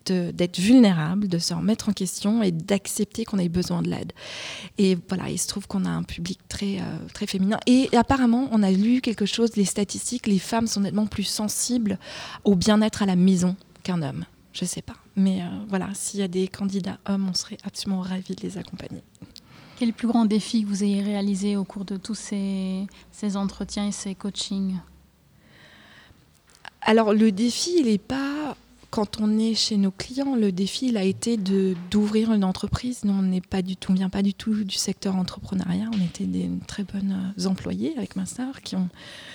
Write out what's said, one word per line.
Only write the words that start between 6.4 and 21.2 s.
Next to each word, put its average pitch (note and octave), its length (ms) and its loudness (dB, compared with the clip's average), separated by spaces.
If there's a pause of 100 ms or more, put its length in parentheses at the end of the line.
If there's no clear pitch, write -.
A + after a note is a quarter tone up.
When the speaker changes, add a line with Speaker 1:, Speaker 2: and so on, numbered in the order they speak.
Speaker 1:
très, G3 320 -4
euh, - 20 -4 (320)
très G#3 140 -6
féminin. G3 380 0
Et B3+ 300 6
apparemment, B3 540 4
on G#3+ 140 4
a F#3+ 80 6
lu A3+ 280 4
quelque G#3 260 0
chose, A#3 280 2
les G3+ 100 4
statistiques, G3+ 640 -4
les G3 140 4
femmes A3+ 260 0
sont G#3+ 140 -2
nettement G3+ 260 0
plus G#3 160 -4
sensibles G#3+ 800 -2 (420)
au G3+ 140 6
bien-être G#3+ 480 4
à - 20 2
la F#3 80 4
maison F3+ 400 6 (300)
qu'un F3 180 -2
homme. D3 220 -6 (280)
Je - 120 -6
sais F3 180 -6
pas. - 140 -16 (180)
Mais, F#3+ 280 2
euh, - 20 -6 (240)
voilà, F#3+ 260 -2
s'il - 240 -6
y G3+ 60 0
a F#3+ 40 0
des F#3 200 -2
candidats F#3+ 580 -4
hommes, G3 240 0
on F3+ 40 -2
serait - 300 -6
absolument F#3+ 380 -4
ravis F#3 320 -6
de - 80 -12
les F3+ 160 -8
accompagner. - 460 -12 (720)
Speaker 2:
Quel A#3+ 100 0
est A3+ 40 2
le - 40 -8
plus A#3 120 -2
grand A#3 160 4
défi G#3+ 400 2
que G3+ 40 -4
vous G3+ 140 -2
ayez G3+ 180 2
réalisé G3+ 560 0